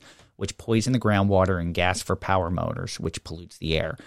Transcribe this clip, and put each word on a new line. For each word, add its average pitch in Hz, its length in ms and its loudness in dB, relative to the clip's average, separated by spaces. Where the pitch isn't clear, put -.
which - 200 -6
poison 113 360 2
the 127 60 2
groundwater, 98 600 4
and 85 140 -4
gas 90 260 2
for - 140 -2
power 92 340 0
motors, 85 500 -4
which - 240 -6
pollutes - 360 -14
the 78 180 0
air. 80 300 -4